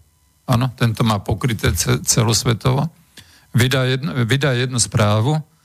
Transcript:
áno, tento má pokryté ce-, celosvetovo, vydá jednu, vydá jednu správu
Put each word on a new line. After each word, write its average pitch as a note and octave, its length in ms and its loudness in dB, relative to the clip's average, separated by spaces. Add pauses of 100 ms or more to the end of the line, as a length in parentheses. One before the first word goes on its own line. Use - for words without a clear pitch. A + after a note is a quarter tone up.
(480)
áno, B2 320 0
tento A#2 240 0
má A2+ 160 0
pokryté - 560 -2
ce-, - 240 -2
celosvetovo, A#2+ 880 0 (640)
vydá C3 320 2
jednu, B2+ 400 -2
vydá C3+ 320 0
jednu B2 240 -2
správu A2 560 0 (280)